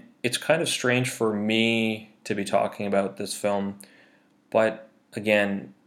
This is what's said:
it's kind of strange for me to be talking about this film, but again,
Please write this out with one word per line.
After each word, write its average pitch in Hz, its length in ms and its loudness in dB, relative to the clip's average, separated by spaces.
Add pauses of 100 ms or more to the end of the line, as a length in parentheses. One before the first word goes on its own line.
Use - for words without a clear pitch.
(220)
it's 123 160 -2
kind 165 240 2
of 147 60 -4
strange 123 420 0
for 110 240 0
me 110 760 0 (100)
to 104 140 -4
be 101 80 -2
talking 104 420 -2
about 98 300 0
this 101 180 -8
film, 98 460 -2 (680)
but 110 400 2 (260)
again, 101 580 0 (140)